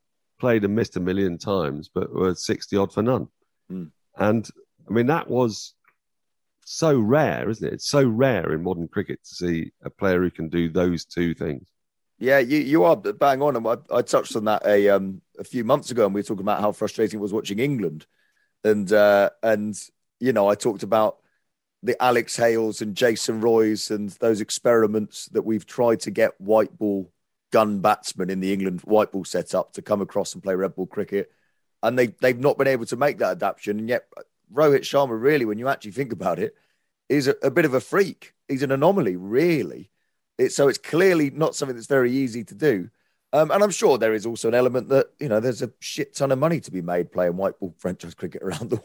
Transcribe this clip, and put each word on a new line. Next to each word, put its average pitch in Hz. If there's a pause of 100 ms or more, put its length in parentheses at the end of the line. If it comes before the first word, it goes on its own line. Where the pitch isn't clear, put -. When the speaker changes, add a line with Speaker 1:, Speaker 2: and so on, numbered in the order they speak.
(400)
Speaker 1:
played 117
and 101
missed 110
a 90
million 92
times, 78
but -
were 90
sixty -
odd 98
for 107
none. 117 (400)
Speaker 2:
Hmm. 90 (320)
Speaker 1:
And, 107 (400)
I 95
mean, 120
that 160
was 120 (960)
so 151
rare, 104
isn't 107
it? -
It's -
so 139
rare 110
in 80
modern 85
cricket -
to -
see 87 (100)
a -
player 92
who 90
can 80
do 85
those 87
two 87
things. 78 (520)
Speaker 2:
Yeah, 135
you, 135
you 147
are 165
bang 131
on. 143
And 113
I, 117 (140)
I 120
touched -
on 107
that 107
a, 104
um, 95 (160)
a -
few 120
months 131
ago, 117
and 98
we 101
were 101
talking 95
about 101
how 104
frustrating 107
it -
was 101
watching 101
England. 107 (600)
And, 104
uh, 104 (120)
and, 107 (400)
you 123
know, 101
I 104
talked 107
about 107 (640)
the 117
Alex 120
Hales 113
and 104
Jason 113
Roys 110
and 104
those 110
experiments 110
that 107
we've 110
tried 117
to 110
get 107
white 107
ball 98 (400)
gun 107
batsmen 98
in 95
the 95
England 95
white 104
ball 95
setup -
to -
come 101
across 92
and 90
play 95
red 92
ball 92
cricket. - (500)
And 120
they, 123
they've 123
not 131
been 135
able 127
to 123
make 139
that 98
adaptation. 101
And 110
yet - (460)
Rohit 143
Sharma, 127
really, 139
when 107
you 123
actually 107
think 120
about 87
it, - (520)
is 135
a, 143
a 135
bit 156
of 131
a 127
freak. - (140)
He's 139
an 131
anomaly, 139
really. 104 (460)
It, 127
so 143
it's 120
clearly 165
not 156
something 131
that's 110
very 127
easy 123
to -
do. 113 (420)
Um, 156
and 196
I'm 208
sure 143
there 113
is 104
also 117
an 113
element 123
that, 135 (120)
you 113
know, 107
there's 123
a 113
shit -
ton 139
of 127
money 156
to -
be 92
made 87
playing 90
white 95
ball 90
franchise 90
cricket -
<laughs> -
around 92
the 110